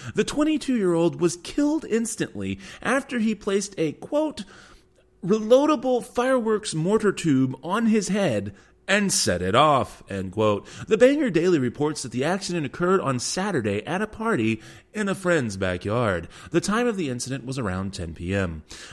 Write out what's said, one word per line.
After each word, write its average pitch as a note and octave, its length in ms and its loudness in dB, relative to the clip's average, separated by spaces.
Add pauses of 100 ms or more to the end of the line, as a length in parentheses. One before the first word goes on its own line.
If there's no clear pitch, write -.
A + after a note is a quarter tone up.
(160)
The G#3+ 80 2
twenty-two-year-old G3 960 0
was E3 160 2
killed D4 520 -2
instantly B2+ 720 -4 (240)
after B3+ 380 -2
he G#3+ 160 0
placed G3+ 420 -4
a, D#3+ 140 0
quote, D4 500 -4 (800)
"reloadable A#3+ 800 2
fireworks A#3+ 720 0
mortar G3 380 2
tube C3 500 2
on G#3+ 240 -2
his G#3+ 220 4
head C3 440 0 (360)
and G3 240 2
set F2+ 300 0
it F#2+ 120 0
off," C#3 540 2
end F#2+ 240 -6
quote. G#2 340 0 (200)
The G#3+ 120 2
Bangor C4+ 320 6
Daily E3+ 280 4
reports C#3+ 440 -2
that A#2+ 100 -10
the A#2+ 120 -2
accident F3 420 -2
occurred F3+ 340 0
on C3 180 -2
Saturday A#2+ 680 0
at F3+ 160 -2
a G#3+ 40 -2
party F3 540 0 (340)
in G#3+ 140 -2
a F#3+ 60 -2
friend's D#3+ 420 0
backyard. G2 720 -2 (240)
The F3 80 2
time A3 260 0
of A3+ 100 -2
the D#3 140 -4
incident B2+ 340 -8
was C3 140 -8
around F#2+ 360 -4
ten E2 200 -8
P F2 180 -6
M. F2 300 -2 (300)